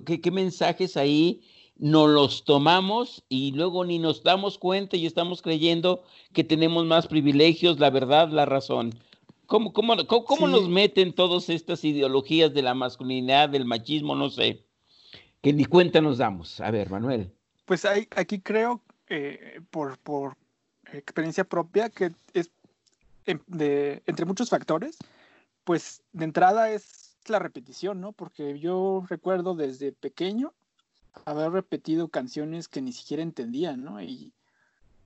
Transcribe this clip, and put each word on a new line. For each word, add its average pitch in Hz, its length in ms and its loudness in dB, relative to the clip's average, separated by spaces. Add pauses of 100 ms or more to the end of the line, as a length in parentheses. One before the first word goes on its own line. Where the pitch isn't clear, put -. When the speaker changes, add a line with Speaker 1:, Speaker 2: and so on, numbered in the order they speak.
Speaker 1:
¿Qué, 165 140 -4
qué 170 120 -2
mensajes 185 680 -2
ahí 151 440 2 (360)
no 151 300 6
los 147 360 4
tomamos 190 840 2
y 135 240 -2
luego 180 320 -2
ni 170 140 -2
nos 160 240 -2
damos 190 340 0
cuenta 190 400 -2
y 165 80 -2
estamos 175 360 -4
creyendo 170 640 0 (300)
que 160 100 2
tenemos 165 420 2
más 160 220 2
privilegios, 156 720 4
la 143 100 6
verdad, 135 400 4
la 151 160 2
razón? 127 540 -2 (460)
¿Cómo, 214 260 0
cómo, 226 240 2 (100)
cómo, 233 200 2
cómo - 220 2
Speaker 2:
Sí. 180 40 2
Speaker 1:
nos 190 160 4
meten 190 460 2
todas 180 360 0
estas 165 360 -4
ideologías 143 680 2
de 143 80 0
la 127 120 0
masculinidad, 131 760 0
del 139 160 -2
machismo, 139 520 -4
no 139 140 -2
sé? 113 360 -4 (760)
Que 143 120 4
ni 147 100 4
cuenta 170 380 4
nos 147 160 0
damos. 98 420 -4
A 95 120 -6
ver, 101 180 -2
Manuel. 107 420 -4 (320)
Speaker 2:
Pues 185 220 -2
hay, 202 320 -2
aquí 190 240 -4
creo, 226 400 -2 (260)
eh, 143 540 -10 (100)
por, 139 280 -8
por 139 360 -8 (560)
experiencia 160 540 -6
propia, 185 440 -2
que 180 220 -4 (220)
es, 175 180 -4 (760)
em, 156 220 -4
de, 143 580 -2
entre 165 200 -4
muchos 196 240 -4
factores, 175 480 -4 (640)
pues - 380 -4 (100)
de 160 140 -8
entrada 196 460 2
es - 440 -12 (120)
la 214 120 0
repetición, 170 600 -10
¿no? 202 100 -12
Porque 147 480 -12
yo 185 480 -2
recuerdo 180 480 -4
desde 139 380 -6
pequeño 202 600 -6 (720)
haber 151 260 -4
repetido 165 580 -4
canciones 151 580 -8
que 143 140 -10
ni 127 100 -8
siquiera 151 320 -8
entendía, 139 540 -6
¿no? 135 240 -14
Y, 87 320 -16 (720)